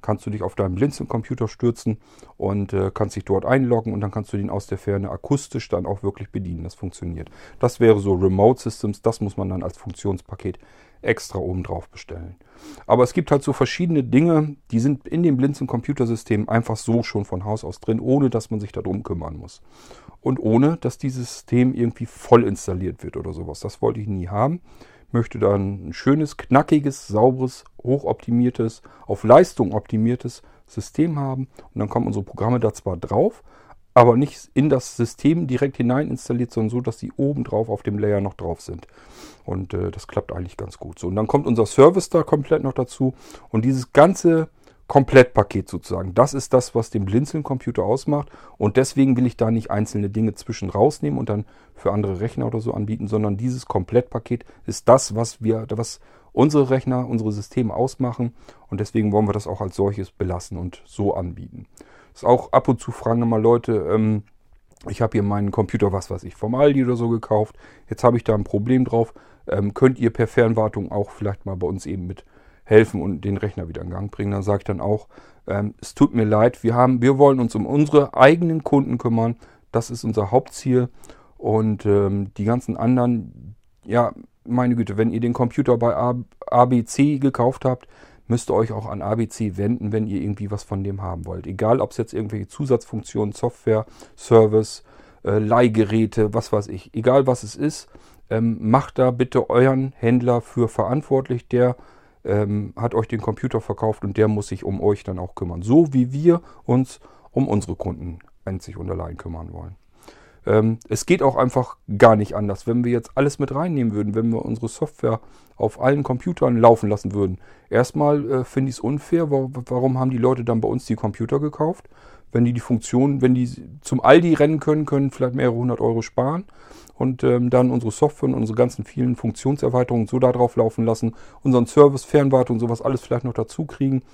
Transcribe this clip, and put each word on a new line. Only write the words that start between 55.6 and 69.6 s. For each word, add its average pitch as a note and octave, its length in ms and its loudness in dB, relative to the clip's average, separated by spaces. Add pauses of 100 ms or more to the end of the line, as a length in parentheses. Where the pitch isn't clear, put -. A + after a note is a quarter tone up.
was A2 280 -8 (340)
unsere C#3+ 380 4
Rechner, B2+ 380 0
unsere A2 240 -2
Systeme G#2 420 -4
ausmachen. B2 600 -4 (340)
Und G2 100 -6
deswegen G#2+ 320 -2
wollen G#2 180 2
wir G2+ 40 -2
das G#2 160 -6
auch F#2+ 120 -8
als F2+ 140 -8
solches G2+ 380 -4
belassen F2+ 460 -8
und F2+ 280 -12
so G2+ 280 -4
anbieten. - 520 -10 (460)
Ist - 120 -20
auch - 280 2
ab - 140 2
und A#2+ 140 0
zu - 100 -10
fragen A#2 320 -2
immer A2+ 160 0
Leute, A2+ 500 2
ähm, A2 360 0 (640)
ich G#2+ 120 -8
hab A2+ 120 0
hier G#2+ 100 0
meinen G2+ 300 -2
Computer, G2+ 400 0
was F#2+ 180 -6
weiß F#2 140 -8
ich, F#2 100 -16
vom A2+ 220 -6
Aldi C3+ 280 4
oder B2 120 0
so A#2 120 -2
gekauft. A2 480 0 (320)
Jetzt - 140 -6
hab C#3+ 140 6
ich A#2 80 -2
da A2 100 2
ein G2+ 100 0
Problem B2 400 0
drauf. A#2 300 -2 (320)
Ähm, G2+ 280 -2